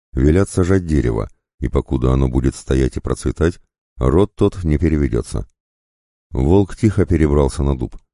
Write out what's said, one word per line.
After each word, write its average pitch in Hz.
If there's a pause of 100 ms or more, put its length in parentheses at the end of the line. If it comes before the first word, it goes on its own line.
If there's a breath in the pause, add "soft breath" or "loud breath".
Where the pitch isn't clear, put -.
(120)
велят 78
сажать 92
дерево, 58 (320)
и 60
покуда 65
оно 65
будет 64
стоять 65
и -
процветать, 64 (380)
род 78
тот 98
не 76
переведётся. 62 (840)
Волк 87
тихо 98
перебрался 73
на 69
дуб. 62 (180)